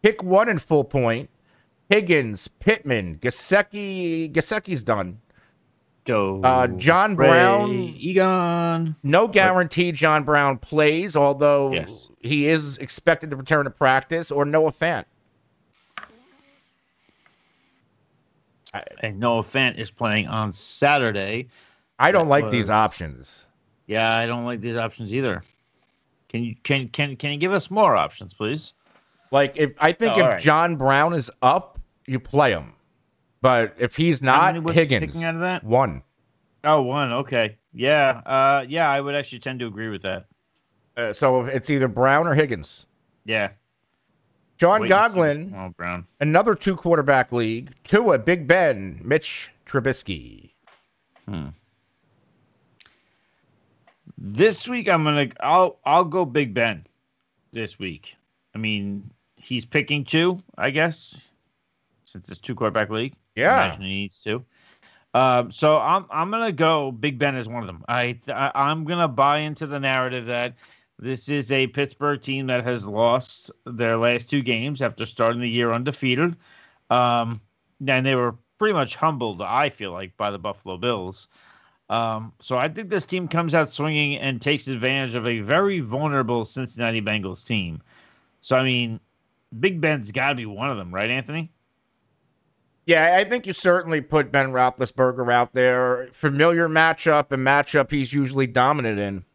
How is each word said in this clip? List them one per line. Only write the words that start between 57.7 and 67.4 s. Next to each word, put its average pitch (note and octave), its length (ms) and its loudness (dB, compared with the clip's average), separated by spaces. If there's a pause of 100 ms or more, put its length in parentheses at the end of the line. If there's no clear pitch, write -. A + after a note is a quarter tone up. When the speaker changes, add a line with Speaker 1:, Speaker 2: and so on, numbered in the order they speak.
Speaker 2:
week. F2 340 -12 (400)
I A2+ 40 -10
mean, G2+ 520 -6 (240)
he's A#2+ 300 -10
picking D3 400 -2
two, F3 340 0 (180)
I B2+ 140 -2
guess, D#3 480 -4 (840)
since - 240 -20
it's F2+ 100 -14
two - 160 -10
quarterback G#2+ 360 -2
league. A2+ 240 -6 (200)
Speaker 1:
Yeah. F3 220 2
Speaker 2:
I A3 100 2
imagine G2 160 -10
he F#2+ 60 -8
needs G2 340 -8
two. A#2+ 220 -6 (720)
Um, B2 360 2
so D3+ 300 2
I'm, D#3+ 300 0
I'm E3 200 -4
gonna A3+ 220 -4
go D3+ 400 0
Big B2 260 -6
Ben C#3 160 0
as A#2 140 -8